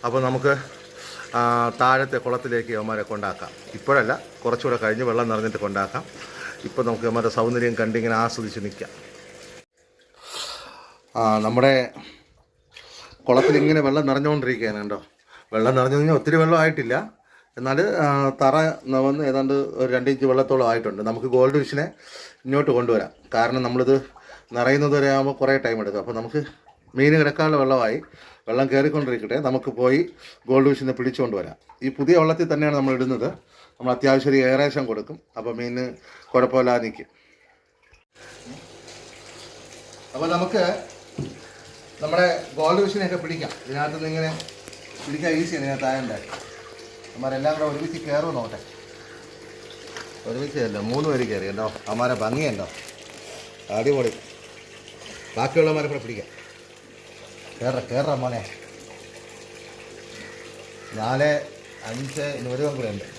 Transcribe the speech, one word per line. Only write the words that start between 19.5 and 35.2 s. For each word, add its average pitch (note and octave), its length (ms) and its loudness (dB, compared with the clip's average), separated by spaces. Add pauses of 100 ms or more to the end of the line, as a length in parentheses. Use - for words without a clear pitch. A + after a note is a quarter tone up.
ഒരു C3 400 0
രണ്ട് B2+ 180 2
ഇഞ്ച് C3+ 140 2
വെള്ളത്തോളം C3 460 4
ആയിട്ടുണ്ട്. A2 320 -2
നമുക്ക് A2+ 240 -2
ഗോൾഡ് C3 360 4
ഫിഷിനെ C#3 200 -2 (640)
ഇങ്ങോട്ട് C#3 260 2
കൊണ്ടുവരാം. A#2 400 2 (240)
കാരണം A#2+ 280 2
നമ്മളിത് B2+ 340 4 (560)
നിറയുന്നത് C#3 440 4
വരെ C#3 140 4
ആകുമ്പോൾ C3+ 220 2
കുറേ C3+ 260 2
ടൈം A2+ 220 -2
എടുക്കും. G2+ 180 -4
അപ്പോൾ G#2+ 140 -6
നമുക്ക് A#2 320 -4 (500)
മീൻ D3 240 6
കിടക്കാനുള്ള D3+ 380 4
വെള്ളമായി, C3 460 2 (460)
വെള്ളം B2+ 180 2
കയറിക്കൊണ്ടിരിക്കട്ടെ, C3+ 720 2
നമുക്ക് C3 320 0
പോയി B2+ 400 2 (380)
ഗോൾഡ് C3+ 260 6
ഫിഷിനെ C3 180 -2
പിടിച്ചുകൊണ്ട് B2+ 440 -2
വരാം. E2 200 -6 (260)
ഈ C3 60 -2
പുതിയ C#3+ 300 4
വെള്ളത്തിൽ D#3+ 340 4
തന്നെയാണ് D3 240 2
നമ്മൾ C3+ 180 2
ഇടുന്നത്. B2+ 340 0 (500)
നമ്മൾ B2 140 -2
അത്യാവശ്യം C3+ 380 4
ഒരു C3+ 60 6
എയറേഷൻ C3+ 500 2
കൊടുക്കും, A2+ 340 -8 (160)